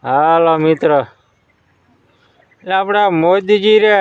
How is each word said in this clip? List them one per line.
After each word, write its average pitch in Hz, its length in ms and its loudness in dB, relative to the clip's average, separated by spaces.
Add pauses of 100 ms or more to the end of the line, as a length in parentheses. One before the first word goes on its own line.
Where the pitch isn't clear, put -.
હાલો 160 560 0
મિત્ર, 156 320 -2 (1700)
એટલે 185 100 -6
આપણા 196 360 0
મોદીજી 190 680 2
રે 214 220 2